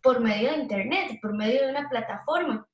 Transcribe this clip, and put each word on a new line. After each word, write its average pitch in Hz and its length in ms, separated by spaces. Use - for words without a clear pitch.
por 247 200
medio 226 300
de 311 60
internet, 233 640
por 214 140
medio 226 280
de 269 80
una 285 180
plataforma. 277 840